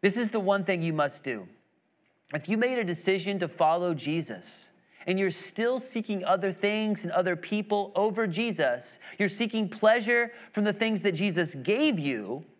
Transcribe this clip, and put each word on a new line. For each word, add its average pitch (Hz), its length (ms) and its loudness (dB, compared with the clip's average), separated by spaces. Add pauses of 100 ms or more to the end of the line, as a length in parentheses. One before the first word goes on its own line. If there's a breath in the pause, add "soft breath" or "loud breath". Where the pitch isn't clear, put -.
This 196 140 4
is 226 140 0
the 220 100 -2
one 196 240 2
thing 175 200 0
you 165 100 0
must 147 300 0
do. 107 240 -6 (880)
If 156 120 -6
you 208 80 0
made 247 220 0
a 233 60 0
decision 185 560 0
to 175 80 -2
follow 170 480 2
Jesus 143 720 -6 (380 loud breath)
and 190 100 0
you're 190 140 0
still 233 480 -2
seeking 220 440 -6
other 190 280 2
things 214 520 0
and - 80 -4
other 180 240 2
people 202 600 -2
over 214 320 2
Jesus, 160 720 0 (180 loud breath)
you're 202 100 2
seeking 220 420 -2
pleasure 233 640 2 (200 loud breath)
from 208 140 2
the 208 80 2
things 214 280 0
that 196 120 2
Jesus 170 420 0
gave 214 420 2
you 131 480 -4 (140)